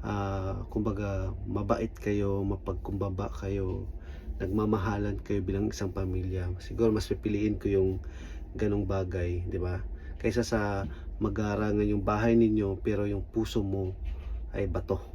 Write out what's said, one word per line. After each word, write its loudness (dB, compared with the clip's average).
ah, -2
kumbaga, 0
mabait 0
kayo, 0
mapagkumbaba -2
kayo, -2
nagmamahalan 2
kayo 0
bilang 2
isang -2
pamilya. -2
Siguro 4
mas 0
pipiliin 2
ko -2
yung 6
ganong 2
bagay, 0
di -2
ba? -2
Kaysa 2
sa 0
mag-aarangan 2
yung 2
bahay 4
ninyo, 4
pero 0
yung 0
puso 0
mo -2
ay 0
bato 0